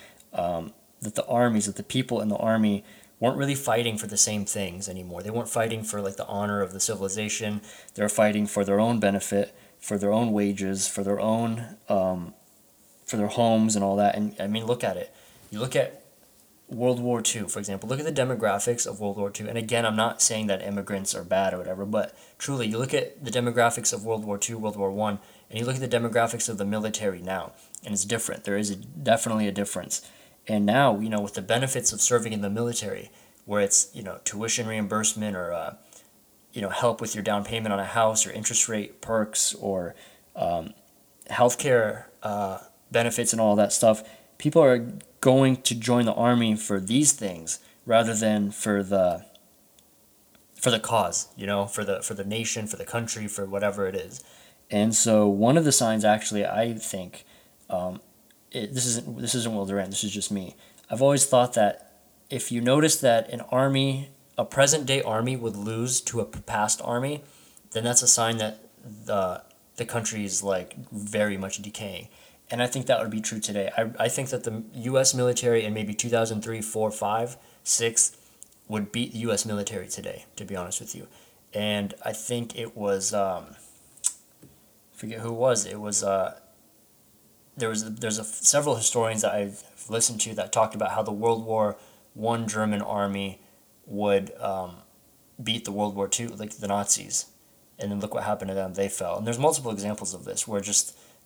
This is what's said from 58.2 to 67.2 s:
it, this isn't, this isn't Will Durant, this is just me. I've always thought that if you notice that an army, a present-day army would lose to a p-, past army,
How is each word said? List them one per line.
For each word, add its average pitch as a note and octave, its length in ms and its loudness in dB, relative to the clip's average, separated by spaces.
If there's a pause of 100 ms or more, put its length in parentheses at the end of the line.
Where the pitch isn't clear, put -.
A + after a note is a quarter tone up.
it, G#2+ 220 -6
this B2+ 120 0
isn't, A#2 320 -2
this A2+ 160 -4
isn't A#2 220 -2
Will G2 100 -2
Durant, G2 260 -2
this F#2+ 120 -4
is G#2 80 -4
just G2+ 180 -6
me. G2 280 -6 (320)
I've A2+ 120 -4
always C#3 240 6
thought B2 280 4
that - 480 0 (280)
if - 220 -6
you A#2+ 80 0
notice D3 380 4
that A#2 320 4
an A#2 200 -8
army, C3+ 600 2 (280)
a B2 60 0
present-day C3+ 600 4
army A#2 340 0
would A2+ 180 -4
lose A2+ 460 -2
to - 180 -4
a G2+ 60 0
p-, - 160 -10
past G#2+ 420 -2
army, C3+ 400 -2 (480)